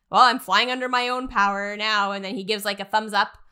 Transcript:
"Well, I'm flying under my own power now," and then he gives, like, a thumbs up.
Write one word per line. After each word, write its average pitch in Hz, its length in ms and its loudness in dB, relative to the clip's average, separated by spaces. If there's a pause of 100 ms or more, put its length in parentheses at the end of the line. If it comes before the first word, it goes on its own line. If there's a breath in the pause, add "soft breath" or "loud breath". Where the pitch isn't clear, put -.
"Well, 208 120 4
I'm 254 180 6
flying 208 300 2
under 254 200 -4
my 247 200 0
own 254 180 -4
power 202 480 0
now," 208 360 0
and 196 120 -6
then 196 120 -8
he 190 80 -8
gives, 202 220 -2
like, 202 160 -4
a 196 40 -8
thumbs 220 280 -2
up. 208 240 0 (140)